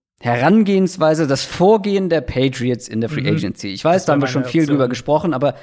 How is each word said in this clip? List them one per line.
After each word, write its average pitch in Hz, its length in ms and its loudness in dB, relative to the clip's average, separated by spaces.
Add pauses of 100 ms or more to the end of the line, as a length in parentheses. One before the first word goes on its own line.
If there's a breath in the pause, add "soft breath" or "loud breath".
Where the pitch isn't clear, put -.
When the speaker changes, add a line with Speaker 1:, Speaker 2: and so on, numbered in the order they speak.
(200)
Speaker 1:
Herangehensweise, 165 1040 2
das 135 180 0
Vorgehen 196 680 2
der 160 100 2
Patriots 127 680 -4
in 113 120 -4
der 113 80 -2
Free 147 140 -6
Speaker 2:
Mhm. 107 140 0
Speaker 1:
Agency. 98 320 -6
Ich 98 160 -12
weiß, 170 180 2
Speaker 2:
Das - 40 -8
Speaker 1:
da 156 60 2
haben 143 80 2
Speaker 2:
war 139 80 0
Speaker 1:
wir 127 40 -6
schon 139 100 -2
Speaker 2:
meine 123 100 -8
Speaker 1:
viel 160 140 2
drüber 143 180 2
Speaker 2:
Option. 120 60 0
Speaker 1:
gesprochen, 147 440 -2
aber 135 280 -2